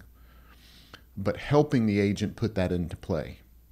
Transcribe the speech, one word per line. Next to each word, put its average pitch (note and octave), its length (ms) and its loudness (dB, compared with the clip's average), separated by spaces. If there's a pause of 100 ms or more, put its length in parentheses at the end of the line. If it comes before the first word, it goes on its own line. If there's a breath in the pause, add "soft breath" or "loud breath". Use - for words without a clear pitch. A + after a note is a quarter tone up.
(1160 loud breath)
but G2 200 -4
helping C#3+ 500 4
the G2+ 120 2
agent G2+ 380 0
put G#2+ 180 -2
that F2+ 160 0
into F2 240 -4
play. - 440 -6 (320)